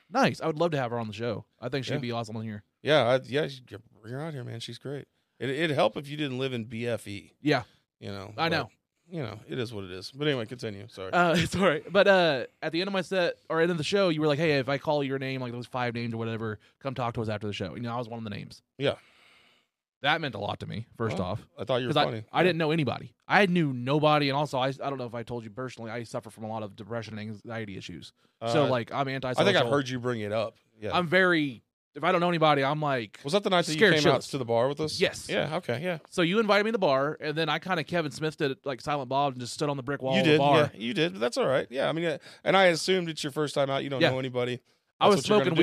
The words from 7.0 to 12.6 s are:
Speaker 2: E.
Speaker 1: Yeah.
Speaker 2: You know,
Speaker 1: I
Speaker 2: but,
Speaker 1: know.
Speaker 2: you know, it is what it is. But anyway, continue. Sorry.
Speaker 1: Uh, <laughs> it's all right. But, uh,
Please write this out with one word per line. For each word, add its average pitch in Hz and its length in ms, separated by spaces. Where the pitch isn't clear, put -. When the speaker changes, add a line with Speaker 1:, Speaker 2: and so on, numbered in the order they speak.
Speaker 2:
E. 98 340
Speaker 1:
Yeah. 139 220
Speaker 2:
You 107 120
know, 98 260
Speaker 1:
I 160 120
Speaker 2:
but, 165 80
Speaker 1:
know. 123 120
Speaker 2:
you 170 120
know, 107 260
it 147 120
is 117 140
what 101 120
it 90 60
is. 92 200
But 143 160
anyway, 127 200
continue. 110 420
Sorry. 95 240
Speaker 1:
Uh, 175 220
<laughs> - 20
it's 160 180
all 180 100
right. 160 240
But, 190 180
uh, 170 380